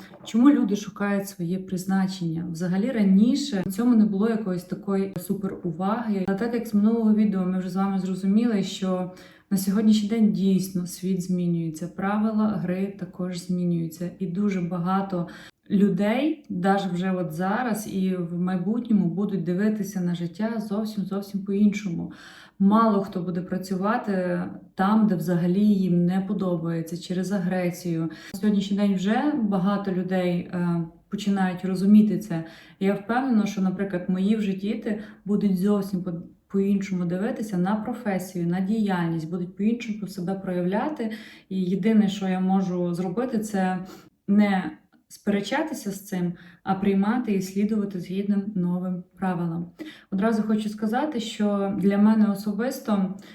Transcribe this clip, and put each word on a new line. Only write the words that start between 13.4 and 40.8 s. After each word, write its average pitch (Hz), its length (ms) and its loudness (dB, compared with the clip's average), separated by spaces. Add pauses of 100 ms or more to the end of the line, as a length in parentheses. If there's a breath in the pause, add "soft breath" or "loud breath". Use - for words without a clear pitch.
І 190 80 -4
дуже 190 340 -2
багато 175 680 -2 (420 loud breath)
людей, 208 800 2
даже 190 400 0
вже 180 220 -2
от 180 200 -2
зараз 208 600 -2
і 190 220 0
в 175 240 -4
майбутньому, 185 680 2
будуть 180 380 -2
дивитися 190 580 -2
на 175 140 0
життя 208 540 -4
зовсім, 208 340 -4
зовсім 196 420 -6
по-іншому. 180 680 0 (480 loud breath)
Мало 208 420 6
хто 190 200 -6
буде 175 200 -4
працювати 185 1000 -2 (340)
там, 208 320 4
де 180 80 4
взагалі 175 500 2
їм 185 400 4
не 185 160 2
подобається, 175 760 -2
через 180 340 -4
агресію. 175 800 -2 (240 loud breath)
На - 60 -10
сьогоднішній 202 380 2
день 202 180 2
вже 240 380 0 (100)
багато 196 480 0
людей, 180 480 0
е, 175 420 -2 (280)
починають 190 560 0
розуміти 196 540 6
це. 165 240 -6 (360 loud breath)
Я 196 140 2
впевнена, 233 520 2
що, 185 160 -4
наприклад, 185 480 -2
мої 190 260 2
вже 190 180 -2
діти 208 460 -4 (260 loud breath)
будуть 190 340 0
зовсім 190 440 0
по-, 170 180 -6 (260)
по-іншому 196 580 0
дивитися 190 520 -4
на 185 180 2
професію, 185 720 -4
на 180 120 0
діяльність, 180 720 0
будуть 180 260 -6
по-іншому 220 520 -2
себе 180 260 -6
проявляти. 196 800 -2 (380 loud breath)